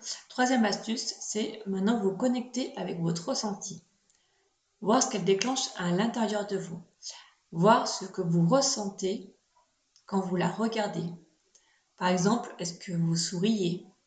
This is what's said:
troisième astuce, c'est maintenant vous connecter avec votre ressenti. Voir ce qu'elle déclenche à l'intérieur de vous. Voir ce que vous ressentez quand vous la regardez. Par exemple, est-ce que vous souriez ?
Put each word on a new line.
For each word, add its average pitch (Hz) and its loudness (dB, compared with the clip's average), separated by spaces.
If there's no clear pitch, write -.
troisième 254 2
astuce, 220 -2
c'est - -6
maintenant 196 2
vous 190 0
connecter 247 -2
avec 180 -6
votre 170 -2
ressenti. 196 -6
Voir 233 4
ce - 0
qu'elle 185 -4
déclenche 208 2
à 175 0
l'intérieur 208 0
de 196 -2
vous. 165 -10
Voir 208 6
ce - -6
que 190 -6
vous 170 4
ressentez 214 0
quand 196 -2
vous 180 -2
la 175 2
regardez. 202 -2
Par 180 0
exemple, 185 2
est-ce 170 -6
que - -12
vous 165 2
souriez ? 185 0